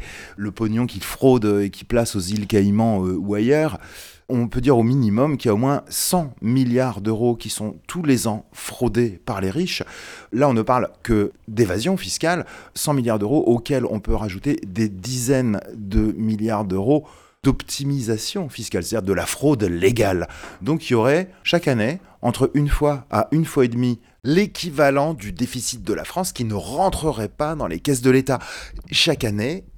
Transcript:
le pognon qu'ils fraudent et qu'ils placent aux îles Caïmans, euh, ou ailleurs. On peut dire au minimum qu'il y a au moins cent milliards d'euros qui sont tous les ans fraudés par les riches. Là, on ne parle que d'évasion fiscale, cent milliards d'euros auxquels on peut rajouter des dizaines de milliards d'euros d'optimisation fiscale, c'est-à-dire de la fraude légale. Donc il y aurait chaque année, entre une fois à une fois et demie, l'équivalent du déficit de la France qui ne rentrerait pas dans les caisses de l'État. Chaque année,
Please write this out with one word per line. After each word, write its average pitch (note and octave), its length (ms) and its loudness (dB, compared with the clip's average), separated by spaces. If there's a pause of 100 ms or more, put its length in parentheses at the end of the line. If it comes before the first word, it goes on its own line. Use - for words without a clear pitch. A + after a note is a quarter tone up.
(360)
le G#2 160 -6
pognon A2 340 0
qu'ils G2+ 180 -8
fraudent G#2+ 580 4
et G2+ 100 0
qu'ils - 160 -16
placent A#2 280 0
aux G#2 40 -2
îles G2+ 280 -4
Caïmans, G2+ 580 4
euh, F#2 100 0
ou G2+ 200 -2
ailleurs. B2+ 440 2 (480)
On A#2+ 200 0
peut B2 120 -4
dire B2+ 160 4
au A#2 60 6
minimum B2 560 2
qu'il A#2+ 120 -2
y - 20 4
a - 20 4
au G2+ 40 2
moins C3+ 300 0
cent E3 540 -2
milliards B2 580 2
d'euros A2 360 2
qui A2+ 160 -10
sont G#2+ 240 -6 (100)
tous F3 160 -8
les C3 240 2
ans A2 280 -4
fraudés A#2 720 -2
par G2+ 160 -6
les F#2+ 120 -2
riches. E3 320 -4 (480)
Là, C3+ 180 4
on B2 60 2
ne A2+ 80 2
parle B2 260 2 (140)
que G#2+ 280 2 (160)
d'évasion A2+ 480 0
fiscale, D#3+ 520 -2 (260)
cent - 220 -2
milliards A#2 240 2
d'euros G#2 260 2
auxquels A#2+ 400 2
on G#2+ 140 -2
peut A2+ 160 0
rajouter G#2 500 -2
des G2+ 240 -2
dizaines A#2+ 720 0 (140)
de G#2+ 420 0
milliards A2 480 0
d'euros G#2 420 2 (360)
d'optimisation C3+ 1080 -2
fiscale, G#2 340 -6
c'est-à-dire G#2+ 240 -4
de G2 60 4
la F2 140 -2
fraude C3 360 0
légale. F#2 640 2 (360)
Donc D#3 260 -2
il C3 40 2
y - 20 4
aurait C#3+ 340 2 (140)
chaque E3+ 240 0
année, C3 320 0 (240)
entre A#2+ 320 2
une D3 140 2
fois D3 420 0
à G#2+ 200 2
une D#3 140 2
fois C3+ 200 2
et - 20 4
demie, A#2+ 320 0 (240)
l'équivalent D3+ 880 2
du G#2+ 180 -10
déficit A#2 520 -6
de G#2 100 -2
la D#2 100 -6
France F3+ 280 -6
qui B2+ 120 -6
ne G#2+ 120 -2
rentrerait B2+ 720 -2
pas D3+ 240 -4
dans C#3 140 -4
les E2+ 120 -6
caisses C3+ 220 0
de C3 80 4
l'État. C3 300 4 (500)
Chaque C#3+ 340 0
année, A#2 420 -2 (120)